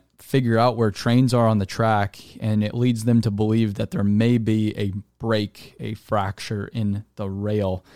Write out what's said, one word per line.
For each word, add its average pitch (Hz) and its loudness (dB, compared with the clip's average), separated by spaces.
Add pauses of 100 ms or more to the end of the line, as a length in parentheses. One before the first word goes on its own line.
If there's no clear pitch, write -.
(180)
figure 117 0
out 117 2
where 113 2
trains 123 2
are 117 4
on 110 2
the 95 0
track, 107 0 (220)
and 107 0
it 104 -4
leads 120 0
them 117 4
to 110 0
believe 107 0
that 107 -6
there 101 -2
may 110 2
be 110 0
a 98 -4 (260)
break, 107 -4
a 110 -8
fracture 101 -6
in 104 -2 (120)
the 98 -8
rail. 101 -2 (120)